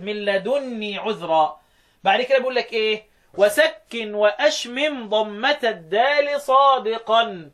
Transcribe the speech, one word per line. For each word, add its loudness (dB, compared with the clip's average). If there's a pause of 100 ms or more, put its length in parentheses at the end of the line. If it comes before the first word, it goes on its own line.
من -8
لدني -4
عذرا. 0 (440)
بعد 2
كده 2
بيقول -2
لك -2
إيه؟ -2 (280)
وسكن 0
وأشمم 0
ضمة -2
الدال 0
صادقا. 2